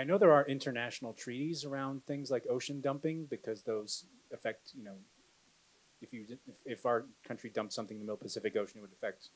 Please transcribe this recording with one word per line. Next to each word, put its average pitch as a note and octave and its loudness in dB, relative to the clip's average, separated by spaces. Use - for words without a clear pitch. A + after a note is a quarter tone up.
I - 0
know F3 4
there F#3 12
are C#3+ 10
international A#2+ -2
treaties C#3+ -4
around C3+ -4
things C#3+ -4
like B2 2
ocean B2+ -2
dumping D3 -2
because A2+ -6
those G#2+ -4
affect, A2 -8
you A#2 -12
know, G2 -12
if - -16
you, A2 -10
if, A2+ -16
if - -4
our A#2+ 4
country A#2+ -8
dumped G#2+ -4
something G#2+ -6
in G#2+ -12
the G#2+ -8
middle G#2 -4
Pacific G#2 -4
Ocean, G#2 -2
it G#2+ -18
would G2 -18
affect - -8